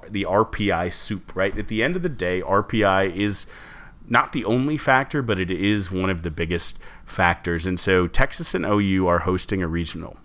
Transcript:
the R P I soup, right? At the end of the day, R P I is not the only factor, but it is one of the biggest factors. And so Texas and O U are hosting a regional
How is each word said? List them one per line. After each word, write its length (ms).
the 160
R 220
P 260
I 160
soup, 480
right? 220
At 100
the 140
end 140
of 60
the 60
day, 320
R 220
P 200
I 220
is 420
not 240
the 140
only 320
factor, 420
but 180
it 120
is 400
one 180
of 140
the 80
biggest 480
factors. 640
And 120
so 280
Texas 480
and 100
O 140
U 280
are 120
hosting 440
a 60
regional 560